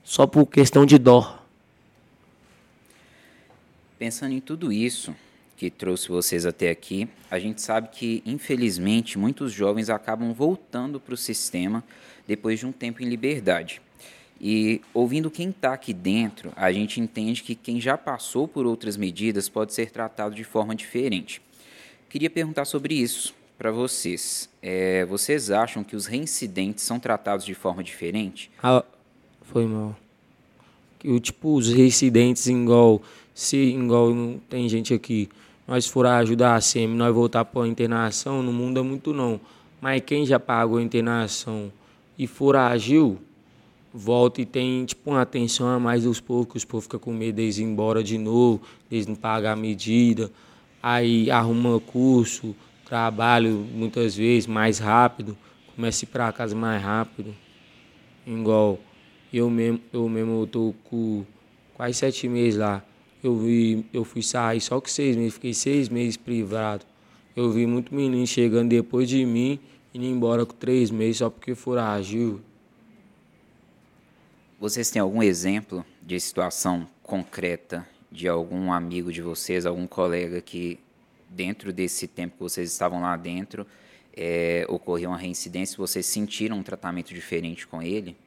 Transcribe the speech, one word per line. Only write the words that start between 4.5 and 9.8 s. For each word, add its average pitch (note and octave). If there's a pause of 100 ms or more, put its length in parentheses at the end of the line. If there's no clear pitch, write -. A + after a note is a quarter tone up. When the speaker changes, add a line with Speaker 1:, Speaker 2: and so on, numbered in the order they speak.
Speaker 2:
isso A2+ (420)
que F2+
trouxe -
vocês F2
até F2
aqui, F#2+ (220)
a F#2
gente G#2+
sabe A2+
que, A2+
infelizmente, A2+
muitos B2
jovens G#2